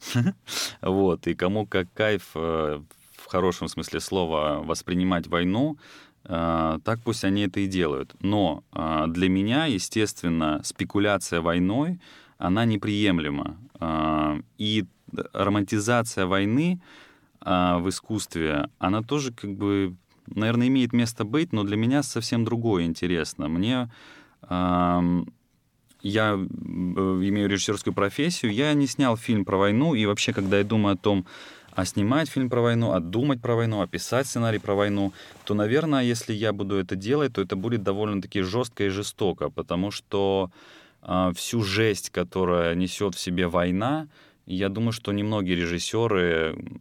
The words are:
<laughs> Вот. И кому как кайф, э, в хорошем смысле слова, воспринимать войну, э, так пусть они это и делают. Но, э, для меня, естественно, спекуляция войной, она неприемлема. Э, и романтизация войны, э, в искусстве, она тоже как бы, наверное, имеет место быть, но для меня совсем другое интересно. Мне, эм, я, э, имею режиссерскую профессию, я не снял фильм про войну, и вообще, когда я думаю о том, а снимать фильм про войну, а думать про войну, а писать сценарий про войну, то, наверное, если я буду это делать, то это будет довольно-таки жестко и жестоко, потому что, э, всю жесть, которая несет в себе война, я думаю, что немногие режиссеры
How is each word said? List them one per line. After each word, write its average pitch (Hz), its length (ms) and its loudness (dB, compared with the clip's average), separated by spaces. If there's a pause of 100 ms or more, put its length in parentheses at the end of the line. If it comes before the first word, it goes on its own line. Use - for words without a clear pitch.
<laughs> 123 360 0 (460)
Вот. 95 460 2
И 85 60 0
кому 101 320 0
как 92 280 -2
кайф, 107 420 0
э, 80 440 -2 (360)
в - 140 -20
хорошем 90 380 0
смысле 82 320 -6
слова, 78 640 0
воспринимать 90 640 -2
войну, 95 480 0 (480)
э, 82 600 0
так 117 200 -2
пусть 110 200 -2
они 98 220 2
это 98 140 -4
и 98 80 0
делают. 78 540 -2
Но, 95 400 0 (120)
э, 80 340 -2
для 92 200 2
меня, 107 380 2
естественно, 87 1000 0
спекуляция 101 800 0
войной, 101 580 0 (380)
она 98 280 2
неприемлема. 92 920 0 (240)
Э, 78 600 0 (180)
и 107 260 0 (500)
романтизация 104 920 2
войны, 117 540 2 (640)
э, 90 340 4
в 90 80 0
искусстве, 80 800 -2 (100)
она 104 240 0
тоже 135 300 -2
как 104 240 -10
бы, 98 400 0 (320)
наверное, 117 400 2
имеет 127 260 2
место 117 300 0
быть, 147 280 0
но 107 120 0
для 101 120 0
меня 127 280 2
совсем 117 400 -2
другое 113 400 2
интересно. 82 640 -2
Мне, 117 420 0 (600)
эм, 90 760 2 (760)
я, 107 320 2
э, 98 40 -2 (920)
имею 101 200 2
режиссерскую 98 460 -2
профессию, 117 600 0
я 147 200 2
не 143 140 2
снял 127 280 2
фильм 110 280 0
про 98 140 0
войну, 113 360 4
и 110 120 2
вообще, 104 260 0
когда 101 260 2
я 101 60 4
думаю 104 300 2
о 92 40 -2
том, 101 280 0 (500)
а 92 100 0
снимать 127 440 0
фильм 131 200 -2
про 120 120 2
войну, 117 300 2
а 90 80 2
думать 120 420 0
про 120 140 0
войну, 113 260 0
а 85 60 0
писать 120 400 -2
сценарий 113 320 0
про 101 140 0
войну, 101 380 2 (320)
то, 104 100 -2
наверное, 131 500 2
если 117 300 -2
я 107 180 0
буду 101 240 -2
это 95 200 -2
делать, 123 380 0
то 98 80 0
это 98 140 -2
будет 110 280 -2
довольно-таки 101 580 -2
жестко 107 420 -2
и 98 60 2
жестоко, 95 600 -2
потому 90 420 -4
что, 98 580 0 (520)
э, 92 340 0
всю - 280 -2
жесть, 98 460 0
которая 87 640 0
несет 90 380 -2
в - 60 -10
себе 90 280 0
война, 98 600 0 (380)
я 92 240 -4
думаю, 110 220 -2
что 107 200 -6
немногие 101 440 0
режиссеры 87 1000 0 (240)